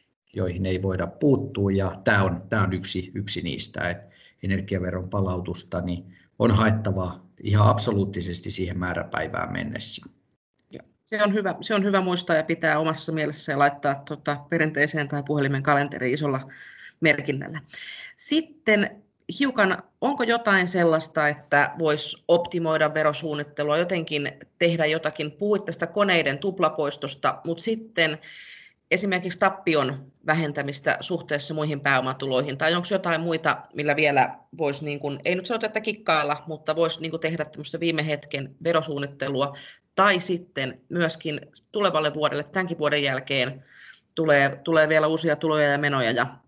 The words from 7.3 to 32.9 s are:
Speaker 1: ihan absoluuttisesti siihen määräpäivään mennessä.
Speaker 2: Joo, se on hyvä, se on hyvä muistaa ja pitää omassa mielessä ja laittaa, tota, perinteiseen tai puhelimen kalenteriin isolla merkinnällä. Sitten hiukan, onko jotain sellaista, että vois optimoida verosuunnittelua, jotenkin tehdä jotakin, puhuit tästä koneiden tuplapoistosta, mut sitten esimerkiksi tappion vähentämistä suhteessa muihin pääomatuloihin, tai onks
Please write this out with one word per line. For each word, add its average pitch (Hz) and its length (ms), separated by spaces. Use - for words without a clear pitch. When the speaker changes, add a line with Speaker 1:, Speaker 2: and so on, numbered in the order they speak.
Speaker 1:
ihan 104 240
absoluuttisesti 98 840
siihen 90 280
määräpäivään 87 760
mennessä. - 540
Speaker 2:
Joo, - 120
se 214 180
on 202 120
hyvä, 190 260
se - 140
on 196 100
hyvä 196 160
muistaa 175 360
ja 156 80
pitää 165 340
omassa 160 340
mielessä 151 400
ja 139 60
laittaa, 143 360
tota, 143 420
perinteiseen 151 580
tai 143 180
puhelimen 139 360
kalenteriin 139 520
isolla 143 260
merkinnällä. 147 600
Sitten - 840
hiukan, 220 420
onko 254 220
jotain 220 460
sellaista, 160 600
että 143 500
vois 151 500
optimoida 160 680
verosuunnittelua, 151 840
jotenkin 165 540
tehdä 170 280
jotakin, 151 460
puhuit 202 320
tästä 170 220
koneiden 170 520
tuplapoistosta, 156 1080
mut 170 160
sitten 170 580
esimerkiksi 180 480
tappion 151 720
vähentämistä 147 720
suhteessa 156 540
muihin 151 260
pääomatuloihin, 135 760
tai 160 160
onks 175 160